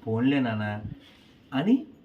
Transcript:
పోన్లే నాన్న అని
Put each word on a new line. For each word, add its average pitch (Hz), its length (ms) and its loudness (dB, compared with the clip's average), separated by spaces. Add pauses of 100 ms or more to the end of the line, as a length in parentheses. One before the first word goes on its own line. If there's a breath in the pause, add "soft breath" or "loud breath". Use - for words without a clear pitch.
పోన్లే 123 340 2
నాన్న 110 240 -2 (880 loud breath)
అని 170 220 2 (300)